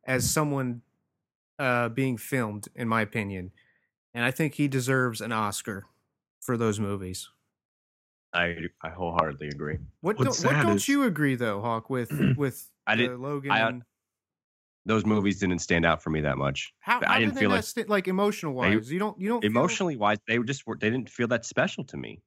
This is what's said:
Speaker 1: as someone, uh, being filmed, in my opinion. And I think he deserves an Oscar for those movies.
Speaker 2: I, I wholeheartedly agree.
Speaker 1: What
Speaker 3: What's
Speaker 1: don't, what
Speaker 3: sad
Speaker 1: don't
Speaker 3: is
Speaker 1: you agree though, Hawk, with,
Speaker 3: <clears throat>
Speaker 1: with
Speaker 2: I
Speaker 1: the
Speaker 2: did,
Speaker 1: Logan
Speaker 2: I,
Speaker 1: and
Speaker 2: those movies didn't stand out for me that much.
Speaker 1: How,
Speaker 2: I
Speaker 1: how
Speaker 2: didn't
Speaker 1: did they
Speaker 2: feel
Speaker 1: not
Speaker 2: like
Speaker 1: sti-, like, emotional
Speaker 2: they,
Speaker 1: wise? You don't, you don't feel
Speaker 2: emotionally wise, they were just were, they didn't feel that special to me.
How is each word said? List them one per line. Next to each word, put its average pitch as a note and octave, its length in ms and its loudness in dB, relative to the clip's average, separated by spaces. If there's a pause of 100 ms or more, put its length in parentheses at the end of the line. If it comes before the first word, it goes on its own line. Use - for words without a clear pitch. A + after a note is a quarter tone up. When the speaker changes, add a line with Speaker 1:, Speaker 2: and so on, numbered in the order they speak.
Speaker 1:
as B2+ 240 2
someone, C3+ 540 0 (760)
uh, B2 320 2
being C3 260 0
filmed, G#2 580 -4
in A#2+ 140 -4
my A2+ 120 4
opinion. G2 520 -4 (600)
And A#2+ 120 -2
I B2+ 80 2
think D#3+ 220 0
he D3 120 2
deserves B2+ 540 2
an A2+ 100 -6
Oscar G#2 560 -2 (540)
for B2 160 -2
those A2 240 0
movies. F#2+ 480 -4 (1040)
Speaker 2:
I, F2 240 0 (260)
I D#2+ 80 -6
wholeheartedly E2 580 -2
agree. D2 300 -6 (220)
Speaker 1:
What G#3 180 -2
Speaker 3:
What's A#3 240 0
Speaker 1:
don't, - 100 2
what - 40 2
Speaker 3:
sad D3 100 2
Speaker 1:
don't - 100 4
Speaker 3:
is - 120 0
Speaker 1:
you C#4 160 4
agree D3+ 320 2
though, A2 240 0
Hawk, A2+ 280 -2
with, B2 220 -2
Speaker 3:
<clears throat> C3+ 260 2
Speaker 1:
with C#3 320 -4 (180)
Speaker 2:
I A2 100 2
Speaker 1:
the B2 120 2
Speaker 2:
did, B2 100 -6
Speaker 1:
Logan C#3 340 -4
Speaker 2:
I, A2 160 4
Speaker 1:
and B2 140 -6 (1040)
Speaker 2:
those A2 180 2
movies G#2 360 4
didn't F2+ 180 2
stand E2+ 260 2
out D#2+ 180 4
for - 80 -4
me D#2 120 0
that C#2 160 0
much. C#2 420 -2
Speaker 1:
How, A#3+ 200 0
Speaker 2:
I - 60 0
Speaker 1:
how G#2+ 120 4
Speaker 2:
didn't A2+ 120 4
Speaker 1:
did - 60 -6
they - 40 -2
Speaker 2:
feel - 100 4
Speaker 1:
not - 60 2
Speaker 2:
like - 80 0
Speaker 1:
sti-, - 240 -6
like, G3 200 0
emotional F#3+ 440 0 (100)
Speaker 2:
they, F#3+ 140 4
Speaker 1:
wise? A#2 140 -2
You E3+ 80 -4
don't, G#3 220 -4
you F#3+ 80 -4
don't A#3 140 0
feel G#2+ 80 2
Speaker 2:
emotionally D3+ 460 0
wise, G#2+ 300 2
they A2+ 120 2
were A#2+ 60 0
just C3+ 220 -6
were, A2+ 100 -8
they G#2+ 140 0
didn't B2+ 200 -4
feel A#2+ 180 -2
that A#2 160 0
special - 400 -2
to - 120 -12
me. A2 300 -10